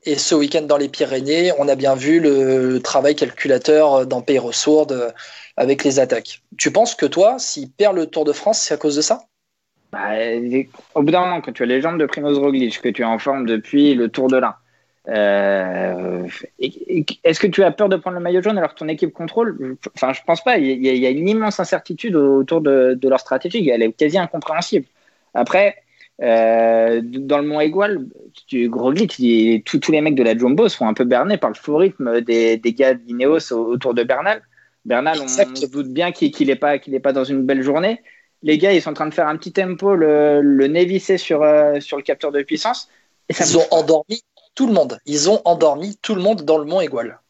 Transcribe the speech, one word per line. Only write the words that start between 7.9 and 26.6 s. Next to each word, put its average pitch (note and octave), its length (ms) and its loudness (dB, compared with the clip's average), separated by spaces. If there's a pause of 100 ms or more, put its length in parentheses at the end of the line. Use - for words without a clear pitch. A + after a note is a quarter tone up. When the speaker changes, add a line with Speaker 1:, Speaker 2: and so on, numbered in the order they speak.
Speaker 1:
le D#3+ 120 -2
Tour D#3 180 -2
de D3 80 0
France, G#3 260 -2
c'est - 140 -4
à D3 40 -4
cause D3 200 0
de D3+ 40 0
ça ? A#3+ 200 -2 (720)
Speaker 2:
Bah, G#2 240 -6
les, A#2+ 520 -4 (260)
au D3+ 80 2
bout D3+ 80 2
d'un F3+ 100 2
moment, F3+ 180 -2
quand B2+ 140 -12
tu - 100 -4
as A#2+ 40 -2
les B2+ 120 0
jambes D#3+ 200 -4
de D3+ 60 2
Primoz C#3+ 320 -2
Roglic, C3+ 440 -2
que B2 80 -2
tu A#2 140 -4
es - 20 0
en A2+ 140 0
forme C3+ 260 -4
depuis C#3+ 480 2
le A#2+ 160 0
Tour C3 180 -2
de C3 100 2
l'Ain, A#2+ 180 0 (520)
euh, F#2 1200 -2 (320)
et, - 400 -4
et, D3+ 60 -2 (180)
est-ce D#3+ 160 2
que G#3+ 80 2
tu F#3+ 160 2
as E3+ 80 4
peur G#3 180 0
de F#3+ 80 2
prendre F3+ 200 -6
le F3 60 -8
maillot F3+ 180 0
jaune G#3 160 -2
alors E3 160 -2
que - 60 -20
ton D#3 80 -8
équipe D#3 260 -4
contrôle ? E3 640 -6 (180)
Enfin, C3 180 -2
je - 120 -10
pense E3+ 180 0
pas. B3 140 2
Il D3+ 80 2 (200)
y C3 40 4
a, C3 40 2
il B2+ 80 0
y C3 40 2
a B2+ 40 2
une D3+ 200 -2
immense A3 300 0
incertitude F3+ 560 -4
autour C#3 460 2
de, C3 380 4
de C3+ 100 0
leur C3 100 4
stratégie. F3 500 -2
Elle A#2 140 2
est A2+ 100 0
quasi D3+ 240 0
incompréhensible. E3 680 -4 (480)
Après, F#3 420 0 (460)
euh, A2+ 840 2